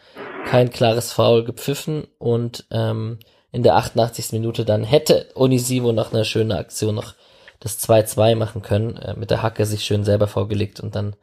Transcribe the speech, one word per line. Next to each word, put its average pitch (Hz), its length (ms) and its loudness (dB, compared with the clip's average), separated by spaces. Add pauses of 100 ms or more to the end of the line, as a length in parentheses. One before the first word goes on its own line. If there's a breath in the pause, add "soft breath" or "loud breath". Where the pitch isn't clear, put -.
(440 loud breath)
kein 123 260 4
klares 117 420 0
Foul 117 320 4
gepfiffen 143 640 -6 (120)
und, 120 520 -2
ähm, 110 480 -4 (320 soft breath)
in 123 120 -4
der 98 140 6
achtundachtzigsten 113 640 -2
Minute 113 260 -2
dann 107 200 0
hätte 151 500 4
Onisivo 127 560 2
nach 113 220 -2
einer 110 120 0
schönen 110 280 0
Aktion 104 420 -4
noch - 200 -8 (440 soft breath)
das - 200 -8
zwei 110 240 4
zwei 110 320 2
machen 110 260 -4
können, 107 360 -2
äh, - 200 -10
mit 104 140 -8
der - 120 0
Hacke 113 220 0
sich 107 180 -4
schön 104 220 0
selber 104 220 4
vorgelegt 101 520 -4
und 107 160 -10
dann 101 280 -6